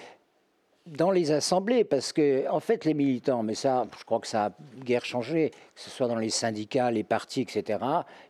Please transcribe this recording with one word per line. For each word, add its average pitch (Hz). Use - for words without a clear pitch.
dans 160
les 175
assemblées, 196
parce 139
que, 143
en 160
fait, -
les 156
militants, 131
mais 107
ça, 127
je -
crois 113
que -
ça 104
a 95
guère 123
changé, 127
que -
ce -
soit -
dans 117
les 110
syndicats, 117
les 110
partis, -
et 117
cetera, 110